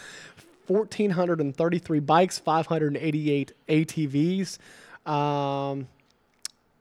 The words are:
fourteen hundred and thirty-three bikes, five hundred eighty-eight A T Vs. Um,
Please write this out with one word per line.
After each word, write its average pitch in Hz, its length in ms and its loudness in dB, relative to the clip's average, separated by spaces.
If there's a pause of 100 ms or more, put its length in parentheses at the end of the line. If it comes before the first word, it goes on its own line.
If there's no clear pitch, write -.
(680)
fourteen 208 420 0
hundred 175 320 2
and 139 160 -4
thirty-three 165 440 0
bikes, 160 360 4
five 160 300 0
hundred 156 300 0
eighty-eight 151 540 0 (160)
A 156 160 4
T 156 220 -4
Vs. 165 540 0 (480)
Um, 139 800 -2 (920)